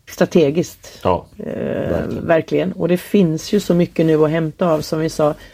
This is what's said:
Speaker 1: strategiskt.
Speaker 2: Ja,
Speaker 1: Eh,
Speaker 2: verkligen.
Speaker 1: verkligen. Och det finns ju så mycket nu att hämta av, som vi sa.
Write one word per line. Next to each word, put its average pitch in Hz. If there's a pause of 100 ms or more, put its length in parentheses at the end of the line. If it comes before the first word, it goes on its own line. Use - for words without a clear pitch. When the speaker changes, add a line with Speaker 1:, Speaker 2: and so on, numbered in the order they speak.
Speaker 1:
strategiskt. -
Speaker 2:
Ja, 90 (120)
Speaker 1:
Eh, -
Speaker 2:
verkligen. -
Speaker 1:
verkligen. 160
Och 175
det 175
finns 170
ju 208
så 185
mycket 170
nu 156
att 151
hämta 160
av, 156
som 156
vi 160
sa. 151 (200)